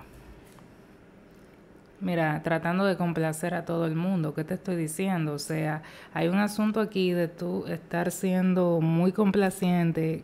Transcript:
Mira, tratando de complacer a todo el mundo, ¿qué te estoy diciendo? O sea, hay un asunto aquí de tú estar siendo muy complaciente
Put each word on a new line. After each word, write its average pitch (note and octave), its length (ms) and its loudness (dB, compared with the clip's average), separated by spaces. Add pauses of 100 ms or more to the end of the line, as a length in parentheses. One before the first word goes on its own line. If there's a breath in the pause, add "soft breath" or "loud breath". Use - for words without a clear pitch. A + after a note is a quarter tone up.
(2000)
Mira, E3 440 0
tratando E3+ 420 0
de F#3+ 100 2
complacer E3 580 -2
a E3+ 120 -4
todo E3+ 200 -2
el D#3+ 80 0
mundo, E3 400 0
¿qué D#3+ 120 -4
te F#3 80 -6
estoy F#3 240 -4
diciendo? E3 560 -2
O D3 60 -6
sea, D#3 440 -4 (300 loud breath)
hay E3 160 0
un F#3 80 2
asunto G#3 420 0
aquí G3 320 0
de F3 160 2
tú F3 400 -4
estar E3+ 440 -4
siendo F#3 680 2
muy E3 320 4
complaciente F3+ 1120 2